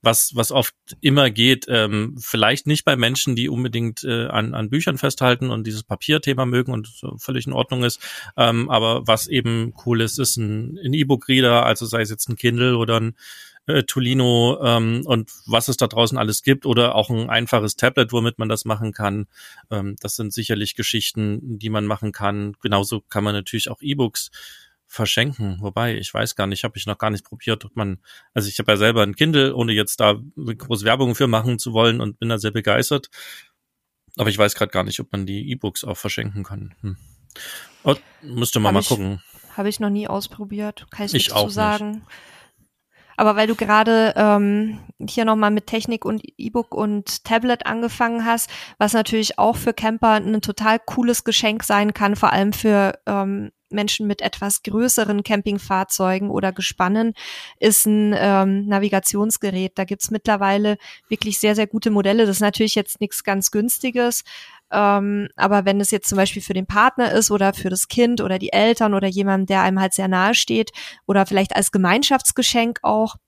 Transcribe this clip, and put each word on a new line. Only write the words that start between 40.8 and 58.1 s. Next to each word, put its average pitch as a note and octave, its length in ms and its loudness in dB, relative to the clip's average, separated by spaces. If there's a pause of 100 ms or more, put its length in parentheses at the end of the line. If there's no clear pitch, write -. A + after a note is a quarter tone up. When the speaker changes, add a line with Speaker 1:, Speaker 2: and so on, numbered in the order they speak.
Speaker 2:
Kann G#3 160 -8
ich G3+ 40 -6
Speaker 1:
Ich G3+ 40 -6 (120)
Speaker 2:
nichts - 60 -4
Speaker 1:
auch G#3 100 2
Speaker 2:
zu G#3 60 2
Speaker 1:
nicht. G3+ 60 -8
Speaker 2:
sagen. G#3+ 480 -2 (1120)
Aber G#3+ 180 4
weil G#3+ 140 2
du A3+ 80 0
gerade, A3 600 4
ähm, G#3 600 2 (300)
hier A3+ 160 -2
nochmal G#3+ 260 2
mit G#3+ 160 -2
Technik A3+ 380 -4
und A3 180 -4 (140)
E-Book A3+ 360 -4
und G#3 520 -4
Tablet A#3 420 0
angefangen A#3 580 -2
hast, A#3 240 -2 (300)
was G#3 140 2
natürlich A3 480 0
auch A3 160 4
für - 180 -2
Camper A3 380 2
ein G#3+ 280 2
total G#3+ 380 0
cooles A#3+ 460 0
Geschenk A3 400 0
sein G#3 300 2
kann, G#3 200 2
vor G3+ 180 4
allem G3 200 2
für, G3+ 440 2 (100)
ähm, G3+ 440 -2 (200)
Menschen G#3 360 -2
mit G3+ 140 -2
etwas - 420 -4
größeren G#3 600 0
Campingfahrzeugen G3 1080 0
oder F#3+ 220 -2
Gespannen G3+ 600 0 (440)
ist - 280 4
ein, G#3+ 300 4